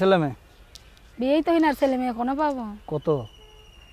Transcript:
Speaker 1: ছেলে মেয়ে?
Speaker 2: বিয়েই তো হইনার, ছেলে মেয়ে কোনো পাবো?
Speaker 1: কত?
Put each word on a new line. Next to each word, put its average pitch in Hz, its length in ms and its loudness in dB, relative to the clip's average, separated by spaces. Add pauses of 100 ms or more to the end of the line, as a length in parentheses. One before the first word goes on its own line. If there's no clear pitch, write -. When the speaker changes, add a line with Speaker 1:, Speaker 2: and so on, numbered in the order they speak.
Speaker 1:
ছেলে 190 220 6
মেয়ে? 135 140 -4 (840)
Speaker 2:
বিয়েই 285 260 2
তো 349 80 0
হইনার, 320 260 2
ছেলে 269 200 2
মেয়ে 247 200 -4
কোনো 247 200 -2
পাবো? 277 240 -2 (280)
Speaker 1:
কত? 151 160 -2 (840)